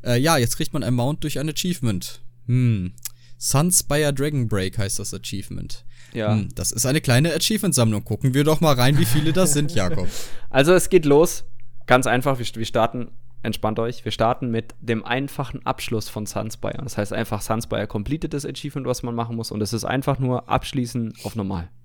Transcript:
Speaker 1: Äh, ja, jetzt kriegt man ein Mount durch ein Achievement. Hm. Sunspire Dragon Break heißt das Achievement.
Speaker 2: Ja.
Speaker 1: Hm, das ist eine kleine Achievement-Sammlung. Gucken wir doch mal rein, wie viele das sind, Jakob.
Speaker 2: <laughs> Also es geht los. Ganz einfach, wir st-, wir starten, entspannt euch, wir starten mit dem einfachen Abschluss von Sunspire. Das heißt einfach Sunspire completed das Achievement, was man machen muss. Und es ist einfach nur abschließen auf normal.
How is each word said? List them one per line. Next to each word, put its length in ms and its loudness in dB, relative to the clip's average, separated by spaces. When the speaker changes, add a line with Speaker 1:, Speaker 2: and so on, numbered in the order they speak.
Speaker 1:
Äh, 160 2
ja, 180 4
jetzt 200 2
kriegt 160 -2
man 100 -2
ein 120 0
Mount 280 -2
durch 160 -4
ein 100 -2
Achievement. 680 -2
Hm. 440 2
Sunspire 760 2
Dragon 360 0
Break 280 0
heißt 220 -2
das 140 -6
Achievement. 720 -8
Speaker 2:
Ja. 220 0
Speaker 1:
Hm, 200 0
das 180 -4
ist 120 -2
eine 140 2
kleine 340 4
Achievement-Sammlung. 720 2
Gucken 300 0
wir 100 4
doch 160 4
mal 160 6
rein, 220 6
wie 80 6
viele 260 4
das 220 4
sind, 200 2
Jakob. 400 4
Speaker 2:
<laughs> 40 -4
Also 240 6
es 160 4
geht 160 6
los. 380 6
Ganz 200 6
einfach, 320 2
wir 60 -4
st-, 120 -4
wir 80 -2
starten, 460 0
entspannt 360 -2
euch, 260 -4
wir 80 -4
starten 360 0
mit 300 -4
dem 260 -2
einfachen 600 -4
Abschluss 440 -4
von 160 -6
Sunspire. 580 -6
Das 140 -8
heißt 160 -4
einfach 280 -4
Sunspire 440 -4
completed 480 -6
das 120 -6
Achievement, 420 -8
was 160 -4
man 100 -6
machen 220 -4
muss. 160 -6
Und 100 -4
es 120 -2
ist 120 -2
einfach 340 -2
nur 300 -2
abschließen 640 -2
auf 120 -6
normal. 340 -4